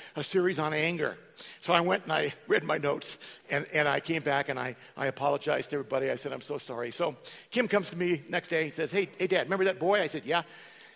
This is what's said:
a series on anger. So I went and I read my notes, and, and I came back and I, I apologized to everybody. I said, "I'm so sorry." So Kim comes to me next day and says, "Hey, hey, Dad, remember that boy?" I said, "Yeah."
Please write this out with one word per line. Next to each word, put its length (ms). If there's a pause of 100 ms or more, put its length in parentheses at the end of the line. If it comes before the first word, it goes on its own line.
(160)
a 80
series 340
on 160
anger. 420 (460)
So 120
I 80
went 220
and 80
I 220 (140)
read 160
my 160
notes, 400 (320)
and, 200
and 160
I 120
came 240
back 260
and 100
I, 160 (200)
I 100
apologized 640
to 60
everybody. 340
I 60
said, 180
"I'm 80
so 160
sorry." 340
So 240 (360)
Kim 160
comes 240
to 40
me 340
next 180
day 160
and 100
says, 180
"Hey, 180 (100)
hey, 80
Dad, 160
remember 220
that 140
boy?" 220
I 60
said, 180
"Yeah." 160 (540)